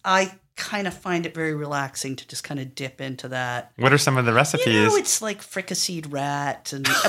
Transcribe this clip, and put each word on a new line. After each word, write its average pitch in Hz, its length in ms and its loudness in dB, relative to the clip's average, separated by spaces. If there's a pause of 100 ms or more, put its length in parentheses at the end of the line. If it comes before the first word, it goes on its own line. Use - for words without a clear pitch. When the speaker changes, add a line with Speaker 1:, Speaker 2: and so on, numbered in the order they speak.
Speaker 1:
I 190 260 4 (240)
kind 202 320 -4
of 175 60 -4
find 175 320 -2
it 170 100 -10
very 160 200 -2
relaxing 139 640 -4
to - 100 -16
just - 160 -12
kind 143 160 -8
of 131 160 -10
dip 131 260 -10
into 131 280 -10
that. 123 480 -6
Speaker 2:
What 131 160 6
are 147 40 10
some 135 200 2
of 123 80 4
the 117 80 4
recipes? 143 340 4
Speaker 1:
You 107 180 6
know, - 100 6
it's - 260 0
like 208 200 -6
fricasseed 175 680 -6
rat, 143 600 -4
and, 135 140 -4 (220)